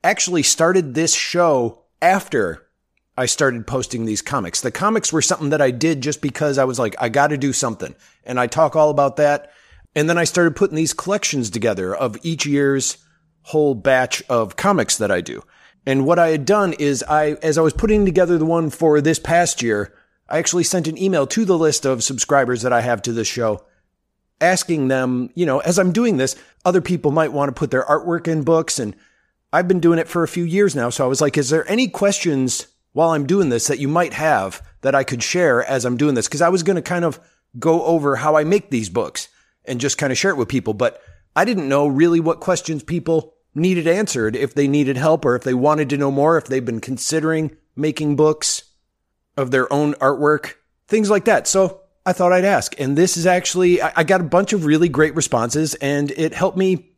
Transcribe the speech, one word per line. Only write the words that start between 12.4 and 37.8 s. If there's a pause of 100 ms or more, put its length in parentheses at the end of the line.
year's (420)
whole
batch
of
comics
that
I
do. (420)
And
what
I
had
done
is
I, (100)
as
I
was
putting
together
the
one
for
this
past
year, (360)
I
actually
sent
an
email
to
the
list
of
subscribers
that
I
have
to
this
show, (760)
asking
them,
you
know,
as
I'm
doing
this, (300)
other
people
might
want
to
put
their
artwork
in
books.
And (560)
I've
been
doing
it
for
a
few
years
now.
So
I
was
like,
"Is
there
any
questions (260)
while
I'm
doing
this
that
you
might
have (200)
that
I
could
share
as
I'm
doing
this?"
'Cause
I
was
gonna
kind
of (400)
go